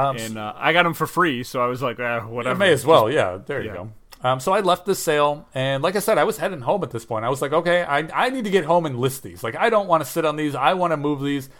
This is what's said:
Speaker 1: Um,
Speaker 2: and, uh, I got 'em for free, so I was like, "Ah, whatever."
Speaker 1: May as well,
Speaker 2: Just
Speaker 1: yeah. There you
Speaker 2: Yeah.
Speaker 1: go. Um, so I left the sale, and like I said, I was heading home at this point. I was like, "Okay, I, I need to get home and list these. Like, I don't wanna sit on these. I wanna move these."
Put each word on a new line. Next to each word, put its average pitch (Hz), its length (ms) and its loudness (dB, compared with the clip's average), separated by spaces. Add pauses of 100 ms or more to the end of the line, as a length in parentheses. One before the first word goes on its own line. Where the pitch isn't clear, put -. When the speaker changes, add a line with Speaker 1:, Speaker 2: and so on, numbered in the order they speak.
Speaker 1:
Um, 135 160 -2
Speaker 2:
and, 113 220 -8
uh, 107 180 -8
I 147 160 0
got 175 140 4
'em 160 80 0
for 156 140 -4
free, 151 340 0
so 127 180 -4
I 123 60 2
was 123 160 -4
like, 120 160 -4
"Ah, 120 220 -4
whatever." 120 360 -4
Speaker 1:
May 185 160 4
as 131 140 0
well, 139 200 8
Speaker 2:
Just 135 100 0
Speaker 1:
yeah. 95 280 0
There 139 160 -6
you 107 80 -6
Speaker 2:
Yeah. 101 60 -12
Speaker 1:
go. 92 140 -12 (340)
Um, 131 180 0
so 185 120 0
I 208 80 2
left 180 260 2
the 196 80 2
sale, 147 600 0
and 135 280 -2
like 185 140 0
I 202 40 0
said, 214 180 2
I 147 60 4
was 220 140 -2
heading 180 240 -4
home 170 220 0
at 127 80 -6
this 113 120 -6
point. 110 200 -4
I 120 40 0
was 135 140 -2
like, 139 100 -2
"Okay, 175 320 2
I, 151 280 0
I 196 180 0
need 262 140 -4
to 202 60 -4
get 180 140 2
home 165 220 2
and 131 140 -6
list 131 240 -2
these. 90 200 -16
Like, 117 120 -4
I 208 140 2
don't 208 180 2
wanna 160 160 2
sit 160 200 -4
on 151 120 0
these. 151 200 -2
I 147 180 2
wanna 170 220 0
move 147 240 -2
these." 139 280 -4 (120)